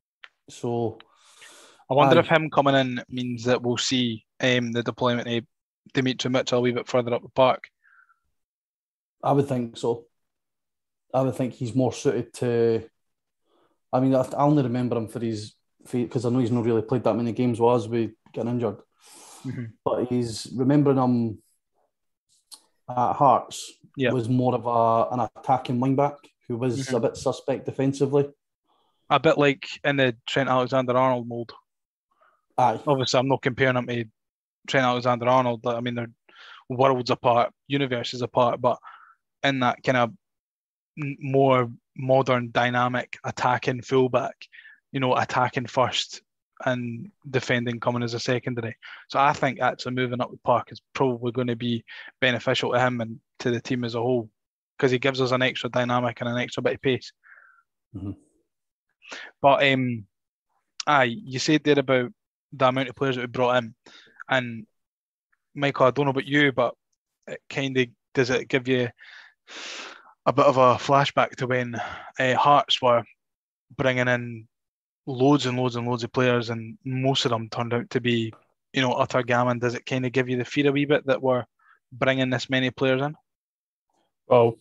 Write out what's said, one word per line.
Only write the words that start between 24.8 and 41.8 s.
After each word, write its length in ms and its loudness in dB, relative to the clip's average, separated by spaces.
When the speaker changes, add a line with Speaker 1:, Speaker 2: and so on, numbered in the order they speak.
Speaker 1:
an 220 -2
attacking 440 -2
wing 160 0
back 200 0
who 100 -6
was 300 -4
Speaker 2:
Mm-hmm. 80 -2
Speaker 1:
a 60 0
bit 160 -2
suspect 480 -4
defensively. 640 0
Speaker 2:
A 80 4
bit 180 4
like 300 2
in 140 0
the 180 2
Trent 220 0
Alexander-Arnold 800 0
mould. 240 -8
Speaker 1:
Aye. 300 2
Speaker 2:
Obviously, 320 2
I'm 80 2
not 160 0
comparing 340 0
him 80 -2
to 200 -6
Trent 200 2
Alexander-Arnold. 800 2
Like, 120 -2
I 40 -6
mean, 120 -4
they're 160 -6
worlds 440 2
apart, 420 2
universes 560 -4
apart, 360 0
but 200 0
in 160 0
that 240 0
kind 140 2
of 140 2
m-, 220 -8
more 500 4